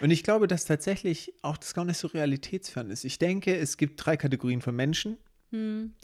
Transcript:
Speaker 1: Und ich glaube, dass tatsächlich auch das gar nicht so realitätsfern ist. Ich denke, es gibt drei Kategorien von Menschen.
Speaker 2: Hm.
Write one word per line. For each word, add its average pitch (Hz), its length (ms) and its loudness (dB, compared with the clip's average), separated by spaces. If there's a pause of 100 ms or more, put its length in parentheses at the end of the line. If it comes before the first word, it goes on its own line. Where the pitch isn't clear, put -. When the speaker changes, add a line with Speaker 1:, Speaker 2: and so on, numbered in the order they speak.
Speaker 1:
Und 151 100 6
ich 165 120 4
glaube, 214 240 4
dass 180 180 0
tatsächlich 175 680 -2 (100)
auch 147 140 -2
das - 160 -12
gar 175 120 -2
nicht 175 120 0
so 165 100 -6
realitätsfern 139 840 -2
ist. 110 160 -8
Ich - 140 -6
denke, 185 360 2
es 156 220 -2
gibt - 280 -2
drei 156 120 4
Kategorien 123 440 0
von 120 140 -2
Menschen. 165 420 0 (340)
Speaker 2:
Hm. 220 420 -4 (100)